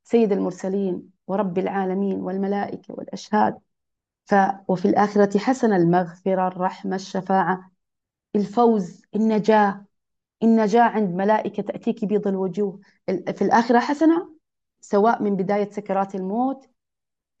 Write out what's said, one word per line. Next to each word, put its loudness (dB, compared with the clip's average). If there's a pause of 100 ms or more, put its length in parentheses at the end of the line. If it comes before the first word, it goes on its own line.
سيد 2
المرسلين -4 (180)
ورب -4
العالمين -4
والملائكة -6
والأشهاد. -4 (680)
ف-، 2 (320)
"وفي 0
الآخرة 2
حسنة"، 0
المغفرة، 2
الرحمة، -4
الشفاعة، -2 (640)
الفوز، 2 (140)
النجاة، 2 (580)
النجاة 4
عند 0
ملائكة 0
تأتيك -6
بيض -2
الوجوه. -4 (300)
ال-، -6
في -4
الآخرة 2
حسنة، 2 (520)
سواء 0
من 0
بداية -2
سكرات -6
الموت -4 (760)